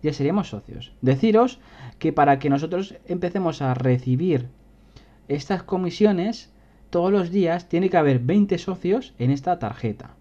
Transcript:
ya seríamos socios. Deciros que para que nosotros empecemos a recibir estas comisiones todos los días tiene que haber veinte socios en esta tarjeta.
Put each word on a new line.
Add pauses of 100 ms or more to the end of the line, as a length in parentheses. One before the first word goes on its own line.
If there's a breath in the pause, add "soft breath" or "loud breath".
ya
seríamos
socios.
Deciros (380 loud breath)
que
para
que
nosotros (120)
empecemos
a
recibir (800 soft breath)
estas
comisiones (340 soft breath)
todos
los
días
tiene
que
haber
veinte
socios
en
esta
tarjeta.